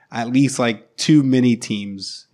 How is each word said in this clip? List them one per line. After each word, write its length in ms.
at 180
least, 300
like, 380
two 260
mini 320
teams, 800